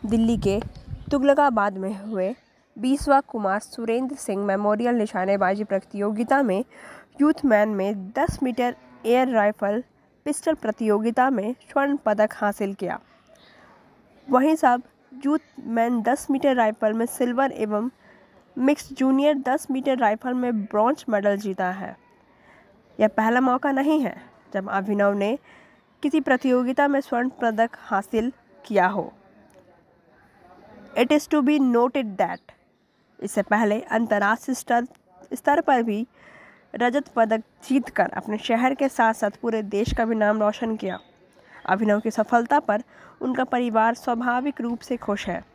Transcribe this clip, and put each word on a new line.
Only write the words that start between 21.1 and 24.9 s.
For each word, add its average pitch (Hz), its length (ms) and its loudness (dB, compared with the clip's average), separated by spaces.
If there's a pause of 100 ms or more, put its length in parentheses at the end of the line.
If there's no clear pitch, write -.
जीता 190 340 -4
है। 190 340 -12 (960)
यह 220 80 4
पहला 220 320 2
मौका 262 320 0
नहीं 285 280 2
है 240 160 -4 (380)
जब 196 160 -4
अभिनव 202 420 2